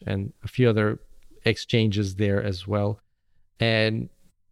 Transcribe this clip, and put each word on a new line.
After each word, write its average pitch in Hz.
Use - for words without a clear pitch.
and 98
a -
few 123
other 107
exchanges 107
there 101
as 98
well. 104
And 113